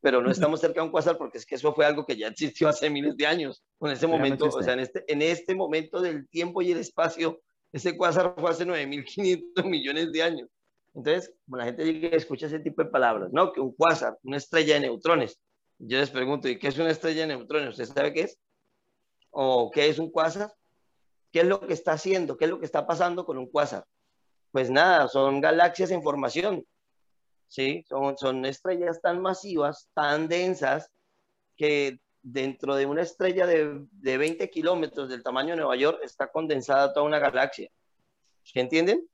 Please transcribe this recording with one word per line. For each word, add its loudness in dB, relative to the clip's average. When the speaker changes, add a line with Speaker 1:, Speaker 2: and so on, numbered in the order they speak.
Speaker 1:
pero 4
no 2
estamos 2
cerca 0
de 0
un -8
cuásar 2
porque -10
es -14
que -10
eso 0
fue 4
algo 2
que -4
ya -6
existió 0
hace 0
miles -2
de 0
años. -2
En -2
ese -2
Speaker 2:
Ya 2
no 4
Speaker 1:
momento, 2
o 4
Speaker 2:
existe. -2
Speaker 1:
sea, 2
en -2
este, -6
en 0
este 0
momento -2
del -2
tiempo -4
y 2
el 2
espacio, -2
ese -4
cuásar 2
fue 0
hace -2
nueve -2
mil -8
quinientos -2
millones -2
de 0
años. -2
Entonces, -2
como -12
la -4
gente -4
llega 0
y 4
escucha -2
ese -6
tipo -2
de 0
palabras, 2
¿no? 2
Que -6
un -4
cuásar, 2
una -6
estrella 2
de 4
neutrones. 0
Yo -2
les 2
pregunto, -2
"¿y -2
qué -2
es -4
una 2
estrella -2
de -2
neutrones? -4
¿Usted -4
sabe 0
qué 0
es? -6
¿O 2
qué 4
es 2
un -4
cuásar? 0
¿Qué 2
es 6
lo 2
que -4
está -2
haciendo? -2
¿Qué 2
es 2
lo -6
que -8
está -2
pasando 0
con -6
un -10
cuásar?". -2
Pues 0
nada, 6
son 2
galaxias 2
en -2
formación, -2
¿sí? -4
Son, -2
son -2
estrellas -4
tan 0
masivas, -4
tan 0
densas, -2
que 0
dentro -4
de 2
una -2
estrella 0
de, 2
de -2
veinte -2
kilómetros -2
del -10
tamaño -2
de -4
Nueva 0
York 2
está -6
condensada 0
toda 2
una 2
galaxia. 0
¿Sí -6
entienden? 2